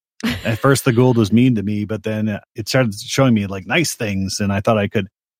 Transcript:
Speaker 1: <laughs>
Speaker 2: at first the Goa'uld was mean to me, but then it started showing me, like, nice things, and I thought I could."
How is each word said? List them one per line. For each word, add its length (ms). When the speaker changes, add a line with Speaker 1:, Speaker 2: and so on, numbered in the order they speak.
Speaker 1:
<laughs> 180
Speaker 2:
at 140
first 260
the 80
Goa'uld 240
was 160
mean 220
to 80
me, 220
but 180
then 360
it 140
started 240
showing 400
me, 140
like, 180
nice 300
things, 440
and 140
I 80
thought 160
I 100
could." 200